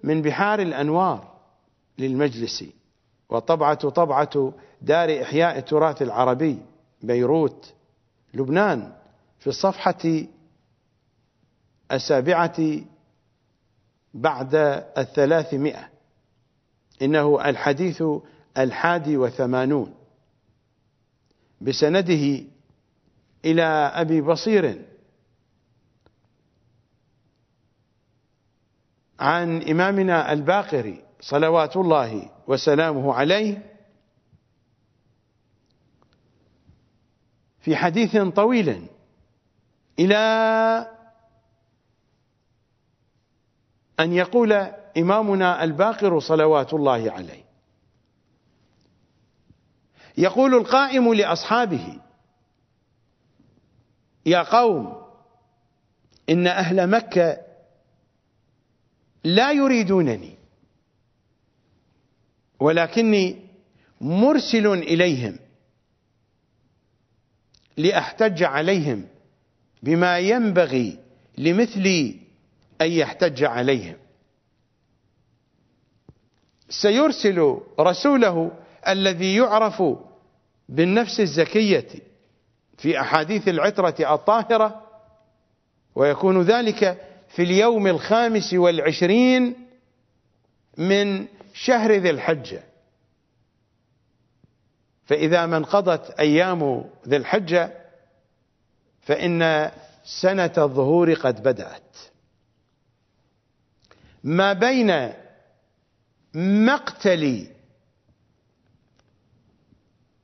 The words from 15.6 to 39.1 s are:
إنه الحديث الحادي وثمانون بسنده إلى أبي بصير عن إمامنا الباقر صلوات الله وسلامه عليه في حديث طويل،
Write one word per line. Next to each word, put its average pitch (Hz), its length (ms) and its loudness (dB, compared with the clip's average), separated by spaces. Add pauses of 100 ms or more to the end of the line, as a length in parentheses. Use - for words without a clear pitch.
إنه 147 480 0
الحديث 147 540 -2 (540)
الحادي 151 600 -2
وثمانون 127 760 -2 (1700)
بسنده 151 840 0 (1040)
إلى 160 180 2 (300)
أبي 160 280 -2
بصير 160 640 0 (4000)
عن 165 420 0
إمامنا 175 720 0
الباقر 143 720 -4 (160)
صلوات 160 580 0
الله 135 520 0 (180)
وسلامه 143 680 0
عليه 196 600 -2 (3750)
في 156 160 -2
حديث 180 420 0
طويل، 196 680 0 (1120)